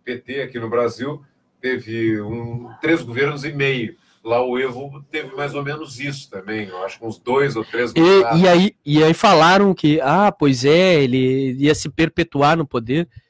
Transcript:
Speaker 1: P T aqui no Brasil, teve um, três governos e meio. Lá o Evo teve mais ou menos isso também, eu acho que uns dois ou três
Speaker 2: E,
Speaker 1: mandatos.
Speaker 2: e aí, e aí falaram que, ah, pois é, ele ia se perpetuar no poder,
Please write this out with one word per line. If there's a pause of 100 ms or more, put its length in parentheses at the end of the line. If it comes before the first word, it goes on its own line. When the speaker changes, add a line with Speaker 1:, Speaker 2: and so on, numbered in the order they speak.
Speaker 1:
P
T
aqui
no
Brasil, (380)
teve
um,
três
governos
e
meio. (280)
Lá
o
Evo
teve
mais
ou
menos
isso
também,
eu
acho
que
uns
dois
ou
três
Speaker 2:
E,
Speaker 1:
mandatos.
Speaker 2:
e
aí,
e
aí
falaram
que,
ah,
pois
é,
ele
ia
se
perpetuar
no
poder, (220)